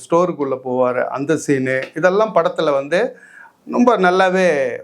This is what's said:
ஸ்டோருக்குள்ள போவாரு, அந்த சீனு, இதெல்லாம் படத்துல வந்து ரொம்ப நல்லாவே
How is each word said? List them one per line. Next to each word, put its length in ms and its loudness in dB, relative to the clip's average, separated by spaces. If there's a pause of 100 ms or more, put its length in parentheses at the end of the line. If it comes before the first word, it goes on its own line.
ஸ்டோருக்குள்ள 560 0
போவாரு, 400 -2
அந்த 320 -4
சீனு, 480 -2 (100)
இதெல்லாம் 400 0
படத்துல 380 0
வந்து 440 -2 (540)
ரொம்ப 280 4
நல்லாவே 840 2